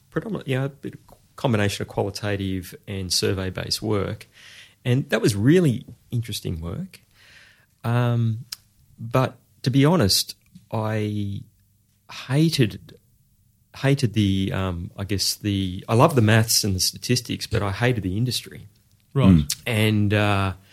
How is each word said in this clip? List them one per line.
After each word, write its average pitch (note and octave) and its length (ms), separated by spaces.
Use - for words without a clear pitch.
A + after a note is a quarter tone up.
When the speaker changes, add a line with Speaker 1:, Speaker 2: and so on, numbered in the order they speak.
Speaker 1:
predominantly, E3 440
you B2+ 60
know, C3+ 60
a C#3 40
bit - 260
of - 40
combination G#2 480
of - 40
qualitative G2 840
and F#2+ 260
survey-based F#2+ 720
work. G2+ 440
And B2+ 280
that A3 100
was C#3 140
really C3+ 500
interesting G2+ 520
work. F2+ 400
Um, A#2 600
but A#2 400
to - 80
be C3+ 160
honest, D3 480
I G#2 720
hated, C3+ 840
hated C3+ 360
the, F#2+ 380
um, F#2 460
I G2 80
guess F#2+ 300
the, F#2+ 520
I A#2 60
love C#3+ 220
the A#2+ 60
maths A2+ 420
and G2 120
the F#2 40
statistics, - 680
but G#2 140
I G2 100
hated A#2+ 320
the F#2 140
industry. - 500
Speaker 2:
Right. C3 160
Speaker 3:
Mm. D#2+ 260
Speaker 1:
And, G#2+ 480
uh, G2+ 400